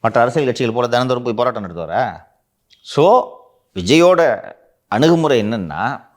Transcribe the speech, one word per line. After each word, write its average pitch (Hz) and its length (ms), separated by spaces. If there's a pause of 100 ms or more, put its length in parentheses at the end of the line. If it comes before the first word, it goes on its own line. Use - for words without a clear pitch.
மற்ற 113 160
அரசியல் 127 280
கட்சிகள் 117 280
போல 123 120
தினந்தோறும் 123 380
போய் 113 120
போராட்டம் 117 280
நடத்துவாரா? 85 360 (840)
So, 147 200 (720)
விஜயோட 165 440 (720)
அணுகுமுறை 156 480
என்னன்னா 98 420 (340)